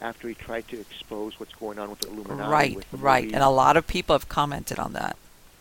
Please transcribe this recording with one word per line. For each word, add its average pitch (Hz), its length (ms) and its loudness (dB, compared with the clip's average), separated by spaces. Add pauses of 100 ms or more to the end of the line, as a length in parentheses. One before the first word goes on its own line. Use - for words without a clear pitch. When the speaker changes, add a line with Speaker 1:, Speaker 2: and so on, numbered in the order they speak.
Speaker 1:
after 117 280 -8
he 113 60 -8
tried 113 340 -8
to 117 120 -10
expose 107 580 -10
what's - 160 -14
going 107 240 -8
on 104 100 -8
with 104 120 -10
the - 80 -6
Illuminati 104 420 -8
Speaker 2:
Right, 143 260 2
Speaker 1:
with - 140 -12
the 135 60 -10
Speaker 2:
right. 131 280 4
Speaker 1:
movie. 110 100 -6
Speaker 2:
And 139 100 4
a 135 60 8
lot 135 260 6
of 165 100 2
people 175 280 2
have - 140 0
commented 147 500 -2
on - 160 -4
that. - 220 -4 (440)